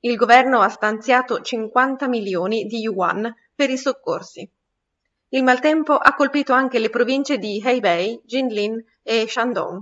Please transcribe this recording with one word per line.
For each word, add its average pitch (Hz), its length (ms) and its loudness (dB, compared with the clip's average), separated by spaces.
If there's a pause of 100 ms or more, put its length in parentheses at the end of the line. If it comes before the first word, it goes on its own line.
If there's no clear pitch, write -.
Il 240 160 -2
governo 240 420 6
ha 190 80 6
stanziato 247 720 0
cinquanta 247 720 -2
milioni 208 560 -2
di 220 160 -8
yuan 208 520 -2 (220)
per 277 140 0
i 262 80 -2
soccorsi. - 720 -6 (800)
Il 262 140 0
maltempo 302 540 2
ha 277 160 6
colpito 277 400 0
anche 254 240 0
le 220 120 0
province 262 500 -2
di 208 240 -6
Hebei, 214 600 0
Jinlin 226 580 -4 (200)
e 226 260 -2
Shandong. 202 540 -4